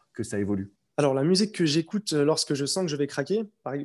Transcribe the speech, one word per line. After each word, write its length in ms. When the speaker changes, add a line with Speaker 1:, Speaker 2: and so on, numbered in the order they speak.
Speaker 1:
que 80
ça 160
évolue ? 340
Speaker 2:
Alors, 160
la 120
musique 300
que 120
j'écoute, 480
euh, 100
lorsque 300
je 100
sens 200
que 60
je 60
vais 100
craquer, 380
par, 100